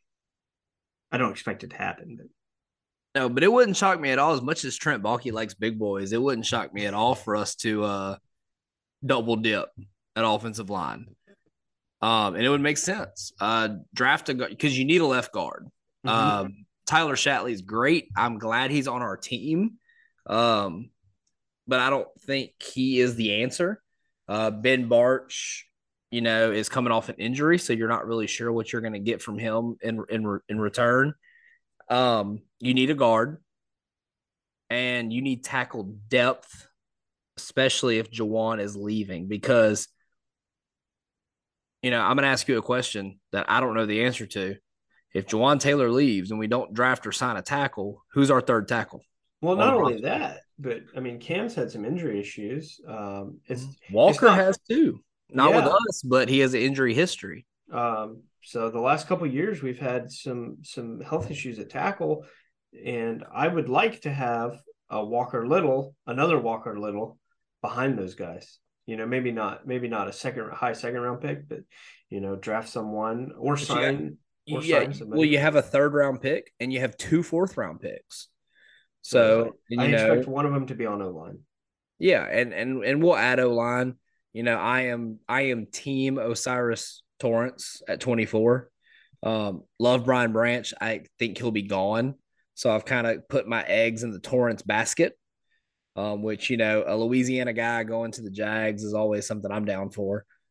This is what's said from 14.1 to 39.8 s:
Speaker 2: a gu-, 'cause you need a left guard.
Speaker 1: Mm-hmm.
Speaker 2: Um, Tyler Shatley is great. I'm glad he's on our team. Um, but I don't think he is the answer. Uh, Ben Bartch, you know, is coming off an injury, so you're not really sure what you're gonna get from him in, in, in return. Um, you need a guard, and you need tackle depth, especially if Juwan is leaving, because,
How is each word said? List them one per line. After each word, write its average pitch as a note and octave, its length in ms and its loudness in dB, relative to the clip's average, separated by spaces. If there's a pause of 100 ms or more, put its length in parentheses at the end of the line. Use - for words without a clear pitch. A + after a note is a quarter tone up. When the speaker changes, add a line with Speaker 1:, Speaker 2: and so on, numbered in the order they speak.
Speaker 2:
a C#3 60 -2
gu-, B2 220 -6
'cause C#3 200 0
you C3 80 0
need E3+ 160 4
a D#3 60 4
left B2+ 260 0
guard. E2 360 -8 (360)
Speaker 1:
Mm-hmm. - 40 -2
Speaker 2:
Um, G#2 580 0 (180)
Tyler D3+ 320 2
Shatley B2 360 0
is F#2+ 100 -8
great. A#2+ 540 2
I'm A2+ 220 0
glad A2+ 320 0
he's C#3+ 160 0
on B2 160 -4
our A2 140 -4
team. D#3+ 640 -2 (480)
Um, G#2+ 640 0 (760)
but B2+ 140 2
I C3 100 2
don't C3 160 0 (140)
think C3+ 320 -4 (100)
he C3 380 0
is B2 160 2
the G#2+ 260 0
answer. F3 400 -2 (460)
Uh, G#2+ 240 0
Ben B2 360 2
Bartch, B2 760 2 (500)
you A#2+ 80 -2
know, A2+ 320 4
is G#2+ 160 -2
coming B2 240 0
off A2+ 160 0
an - 80 -12
injury, C#3+ 420 2
so - 140 -2
you're A2+ 160 0
not A#2 180 -2
really A2+ 220 -2
sure A#2 240 -4
what A2+ 200 -4
you're A#2 100 -4
gonna G#2+ 180 -8
get A2 200 -2
from G#2+ 180 -8
him A2+ 420 -2
in, A2 300 -4
in, G#2+ 280 -2 (100)
in G#2+ 120 -4
return. B2 540 2 (760)
Um, A2+ 540 2 (180)
you B2+ 120 2
need C3 180 4
a D#3 40 0
guard, B2+ 480 2 (1300)
and A#2+ 420 0
you B2+ 100 -2
need B2+ 200 -4
tackle A2 540 -6 (120)
depth, - 600 0 (680)
especially C3 640 0
if A2 140 -4
Juwan A2 480 -2
is G#2 160 -6
leaving, G2+ 500 -6
because, G#2+ 640 4 (1900)